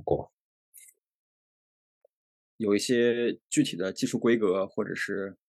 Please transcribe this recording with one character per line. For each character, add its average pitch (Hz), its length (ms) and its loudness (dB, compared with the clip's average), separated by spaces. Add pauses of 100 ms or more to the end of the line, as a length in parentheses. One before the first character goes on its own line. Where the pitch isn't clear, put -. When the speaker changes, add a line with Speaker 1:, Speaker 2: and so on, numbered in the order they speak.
Speaker 1:
过？ - 300 -2 (2250)
Speaker 2:
有 104 180 2
一 104 60 4
些 120 580 2 (100)
具 151 140 2
体 - 140 -4
的 95 160 -4
技 - 160 -2
术 123 100 -2
规 117 180 4
格 95 300 0
或 - 180 -6
者 95 80 -6
是 98 440 -6 (160)